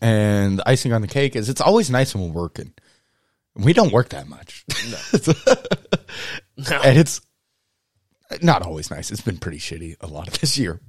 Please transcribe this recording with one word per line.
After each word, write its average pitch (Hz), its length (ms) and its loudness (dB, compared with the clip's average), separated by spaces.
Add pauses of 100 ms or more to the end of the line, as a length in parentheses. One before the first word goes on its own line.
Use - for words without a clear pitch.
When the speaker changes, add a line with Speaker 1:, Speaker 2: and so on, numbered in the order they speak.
Speaker 1:
and 104 600 2
the - 80 -4
icing 127 240 2
on 113 100 0
the 101 60 -4
cake 139 260 -2
is 110 140 -4
it's 131 120 -2
always 180 300 4
nice 131 240 0
when 92 180 -4
we're 85 100 -4
working. - 300 -10 (840)
We 101 160 4
don't 180 200 4
work 120 180 4
that 71 180 -12
much. - 360 -20 (240)
Speaker 2:
No. - 460 -2 (240)
Speaker 1:
<laughs> - 60 -16 (920)
Speaker 2:
No. 139 240 -4
Speaker 1:
And 135 160 8
it's - 220 4 (1200)
not 160 220 4
always 80 280 -8
nice. 73 200 -10
It's 104 100 -8
been 95 160 -4
pretty 80 220 -12
shitty 82 420 -12
a - 60 -14
lot 78 200 -12
of - 140 -10
this - 160 -2
year. 98 320 -4